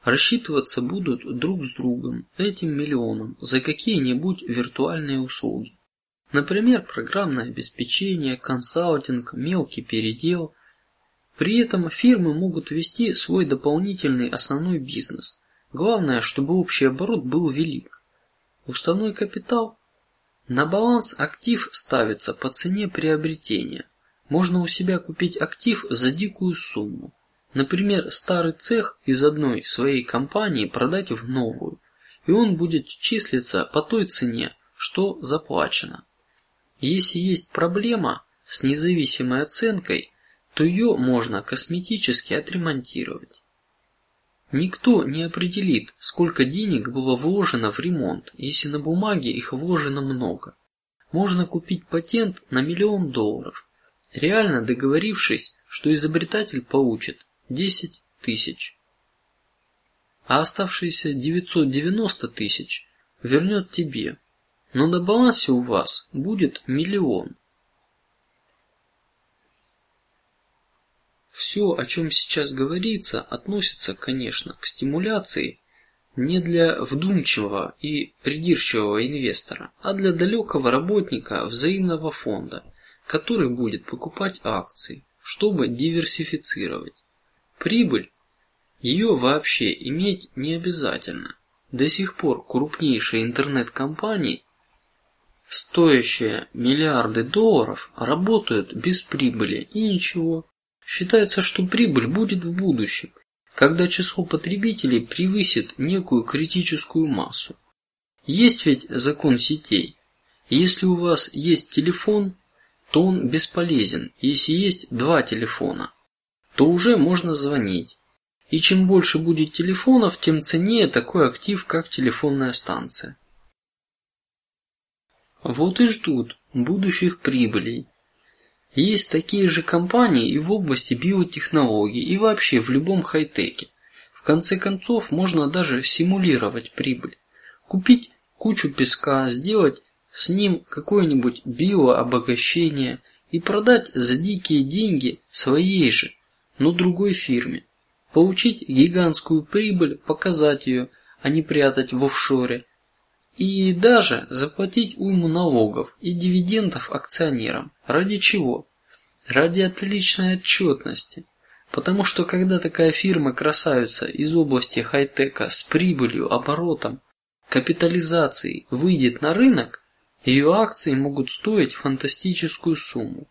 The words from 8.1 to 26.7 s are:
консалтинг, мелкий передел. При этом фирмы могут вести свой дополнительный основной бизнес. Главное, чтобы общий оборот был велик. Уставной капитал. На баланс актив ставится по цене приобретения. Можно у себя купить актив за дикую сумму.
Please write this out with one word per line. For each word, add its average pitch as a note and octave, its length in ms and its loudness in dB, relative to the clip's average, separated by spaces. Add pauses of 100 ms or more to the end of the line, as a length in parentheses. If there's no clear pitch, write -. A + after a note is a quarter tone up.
консалтинг, C3 960 -2
мелкий D3 500 -4
передел. A#2 720 -4 (840)
При G#3 220 0
этом F#3+ 320 0
фирмы F#3 440 4
могут E3 360 -4
вести E3 440 0
свой F3+ 320 2
дополнительный D3 840 0
основной D#3+ 500 -2
бизнес. - 600 -8 (340)
Главное, D#3+ 480 0
чтобы C#3 340 -2
общий F3+ 300 2
оборот D3+ 400 0
был D3 260 0
велик. C#3+ 520 -6 (640)
Уставной G3 480 -2
капитал. A3 680 -4 (680)
На C3 200 0
баланс A3 520 2
актив - 540 -4
ставится A2 600 0
по - 180 -6
цене F#3+ 360 -2
приобретения. D#3 1000 -4 (400)
Можно F3+ 340 2
у E3+ 40 -2
себя F3+ 320 2
купить F3 380 -4
актив - 540 -2
за B2 200 2
дикую F#3 440 -4
сумму. - 580 -6 (420)